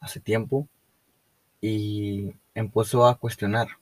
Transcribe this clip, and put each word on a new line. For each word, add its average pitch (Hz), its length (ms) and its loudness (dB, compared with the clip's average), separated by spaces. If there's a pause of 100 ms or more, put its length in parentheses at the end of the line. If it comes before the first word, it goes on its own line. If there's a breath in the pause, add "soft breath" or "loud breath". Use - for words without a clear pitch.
hace - 200 -12
tiempo 113 480 -2 (920)
y 104 760 -2 (200)
empezó 113 520 2
a 123 120 6
cuestionar 110 500 -2 (120)